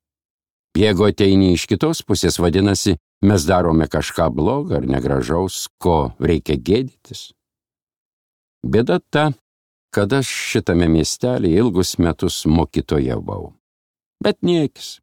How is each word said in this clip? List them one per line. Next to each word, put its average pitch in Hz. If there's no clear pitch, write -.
Jeigu 101
ateini 95
iš 82
kitos 151
pusės, 87
vadinasi, 95
mes 98
darome 85
kažką 80
blogo 98
ar 64
negražaus, 67
ko 76
reikia 78
gėdytis. -
Bėda 113
ta, 151
kad 104
aš 135
šitame 87
miestelyje 92
ilgus 95
metus 85
mokytojavau. 65
Bet 208
niekis. -